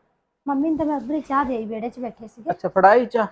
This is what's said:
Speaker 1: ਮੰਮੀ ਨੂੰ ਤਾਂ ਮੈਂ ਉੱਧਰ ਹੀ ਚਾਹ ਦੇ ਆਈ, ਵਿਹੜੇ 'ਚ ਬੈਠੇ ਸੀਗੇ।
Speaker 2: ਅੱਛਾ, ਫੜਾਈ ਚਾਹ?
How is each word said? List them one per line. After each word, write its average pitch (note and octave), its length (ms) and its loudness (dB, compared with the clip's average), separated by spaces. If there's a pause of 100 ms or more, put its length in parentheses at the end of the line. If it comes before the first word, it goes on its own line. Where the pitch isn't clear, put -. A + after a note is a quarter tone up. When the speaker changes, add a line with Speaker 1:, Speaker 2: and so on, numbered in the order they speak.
(460)
Speaker 1:
ਮੰਮੀ C#4 240 -2
ਨੂੰ D#4 80 0
ਤਾਂ D#4 80 -2
ਮੈਂ D4 100 -2
ਉੱਧਰ B3+ 180 -6
ਹੀ D#4 80 -2
ਚਾਹ C#4 240 -2
ਦੇ B3+ 100 -4
ਆਈ, A3 100 -6
ਵਿਹੜੇ A3 240 -8
'ਚ A#3+ 100 -16
ਬੈਠੇ A3+ 280 -12
ਸੀਗੇ। A3+ 240 -14
Speaker 2:
ਅੱਛਾ, - 180 -6
ਫੜਾਈ G3+ 360 6
ਚਾਹ? G#3+ 260 -2